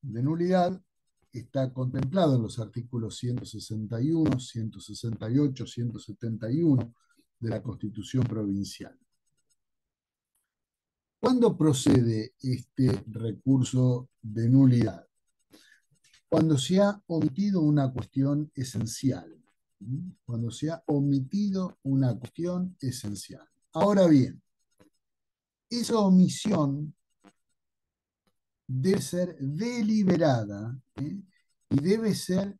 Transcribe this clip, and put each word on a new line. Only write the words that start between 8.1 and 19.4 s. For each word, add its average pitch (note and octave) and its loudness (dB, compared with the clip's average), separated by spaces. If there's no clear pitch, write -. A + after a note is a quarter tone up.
Provincial. G#2 -6
¿Cuándo A#3+ 4
procede A#2+ 2
este B2+ -2
recurso B2+ 0
de A2+ -2
nulidad? A#2+ 6
Cuando D#3+ 2
se F3+ 2
ha G3+ 2
omitido E3+ 0
una D3 4
cuestión C#3 -2
esencial. - -4